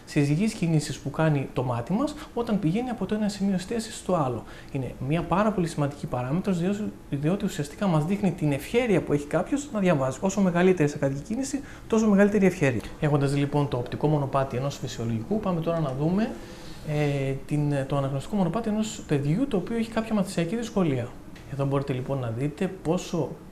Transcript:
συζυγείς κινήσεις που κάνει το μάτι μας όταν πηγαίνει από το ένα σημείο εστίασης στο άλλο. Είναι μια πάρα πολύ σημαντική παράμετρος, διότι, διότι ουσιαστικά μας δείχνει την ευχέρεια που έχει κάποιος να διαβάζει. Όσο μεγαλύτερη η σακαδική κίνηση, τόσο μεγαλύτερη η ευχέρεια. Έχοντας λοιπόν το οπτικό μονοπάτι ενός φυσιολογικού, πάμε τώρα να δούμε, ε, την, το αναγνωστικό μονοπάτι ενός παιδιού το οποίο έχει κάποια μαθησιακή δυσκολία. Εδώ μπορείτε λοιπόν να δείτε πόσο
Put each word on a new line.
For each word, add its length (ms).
συζυγείς 480
κινήσεις 460
που 120
κάνει 420
το 100
μάτι 300
μας 220
όταν 240
πηγαίνει 300
από 180
το 80
ένα 140
σημείο 260
εστίασης 420
στο 180
άλλο. 300
Είναι 220
μια 140
πάρα 300
πολύ 140
σημαντική 400
παράμετρος, 520
διότι, 340
διότι 340
ουσιαστικά 420
μας 180
δείχνει 280
την 200
ευχέρεια 500
που 100
έχει 140
κάποιος 460
να 80
διαβάζει. 400
Όσο 200
μεγαλύτερη 480
η 40
σακαδική 300
κίνηση, 380
τόσο 220
μεγαλύτερη 360
η 40
ευχέρεια. 320
Έχοντας 360
λοιπόν 320
το 80
οπτικό 300
μονοπάτι 500
ενός 220
φυσιολογικού, 600
πάμε 200
τώρα 200
να 180
δούμε, 320
ε, 440
την, 400
το 100
αναγνωστικό 400
μονοπάτι 320
ενός 380
παιδιού 420
το 80
οποίο 200
έχει 140
κάποια 240
μαθησιακή 420
δυσκολία. 520
Εδώ 120
μπορείτε 280
λοιπόν 260
να 200
δείτε 280
πόσο 480